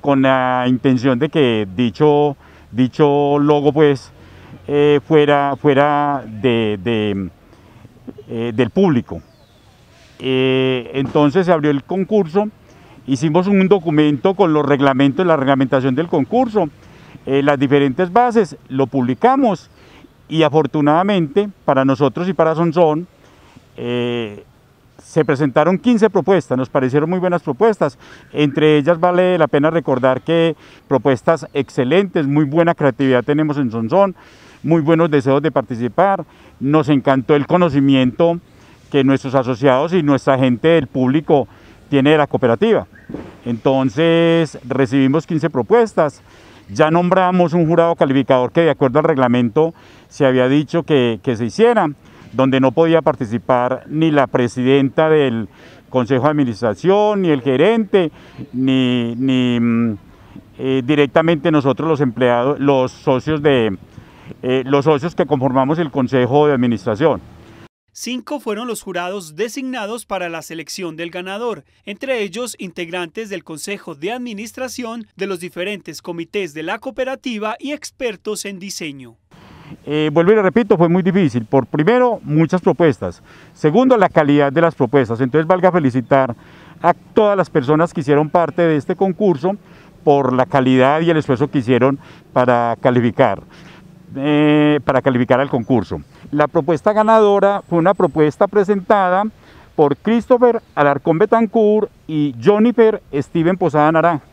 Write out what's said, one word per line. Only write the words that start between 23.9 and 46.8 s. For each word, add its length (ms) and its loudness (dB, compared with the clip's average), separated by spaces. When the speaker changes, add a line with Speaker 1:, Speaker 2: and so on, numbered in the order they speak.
Speaker 1:
se 220 -2
presentaron 560 0
quince 300 2
propuestas, 480 0
nos 100 -4
parecieron 420 -2
muy 100 -2
buenas 220 -2
propuestas, 560 -2
entre 440 2
ellas 220 0
vale 380 2
la 100 2
pena 220 0
recordar 520 0
que 360 0
propuestas 640 0
excelentes, 720 -2
muy 160 0
buena 320 0
creatividad 480 0
tenemos 340 -2
en 140 -2
Sonsón, 420 0
muy 200 0
buenos 280 2
deseos 320 0
de 100 -2
participar, 760 -2
nos 300 0
encantó 440 0
el 140 0
conocimiento 920 2
que 140 2
nuestros 300 0
asociados 580 0
y 100 0
nuestra 340 0
gente 300 0
del 200 2
público 600 0
tiene 220 2
de 60 4
la 100 2
cooperativa. 580 0
Entonces 1200 0
recibimos 580 0
quince 240 -4
propuestas, 720 0
ya 240 0